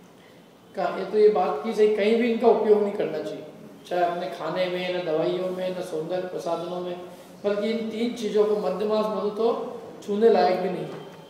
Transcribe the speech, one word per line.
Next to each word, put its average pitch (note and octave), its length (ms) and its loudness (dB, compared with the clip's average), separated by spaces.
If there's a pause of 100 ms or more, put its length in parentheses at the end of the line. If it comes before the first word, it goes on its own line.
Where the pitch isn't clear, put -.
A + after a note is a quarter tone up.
(760)
का, F3+ 240 -2
ये F#3+ 60 -4
तो G#3+ 120 0
ये G#3 120 10
बात G3+ 340 0
की A3+ 100 -4
सही, G#3+ 220 6
कहीं G#3+ 200 4
भी A#3 160 2
इनका A3+ 160 4
उपयोग G#3 340 6
नहीं G3+ 120 -2
करना D#3 300 -4
चाहिए, D#3 220 -10 (420)
चाहे F3 180 0
अपने E3+ 220 -2
खाने F3 380 -4
में, F3+ 280 -2
ना F3 180 -2
दवाइयों F3+ 380 0
में, F#3 260 -4
ना F3 60 -6
सौंदर्य E3 400 -4
प्रसाधनों F3 580 -6
में, F3 220 -8 (420)
बल्कि G3+ 260 0
इन A3 200 -4
तीन A3+ 240 -2
चीज़ों G#3 320 2
को G#3 120 2
मध्य F#3 280 -2
मास G#3+ 200 0
मधु G3 240 -2
तो A3+ 500 -2 (260)
छूने G#3 240 4
लायक F3+ 300 4
भी F#3 100 -2
नहीं। E3 180 -6 (420)